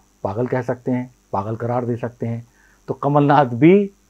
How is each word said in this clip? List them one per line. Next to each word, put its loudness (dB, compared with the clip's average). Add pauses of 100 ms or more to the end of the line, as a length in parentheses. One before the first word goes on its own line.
(240)
पागल -4
कह -2
सकते -6
हैं, -4 (180)
पागल -6
करार -4
दे -4
सकते -8
हैं, -8 (420)
तो -4
कमलनाथ 2
भी 4 (200)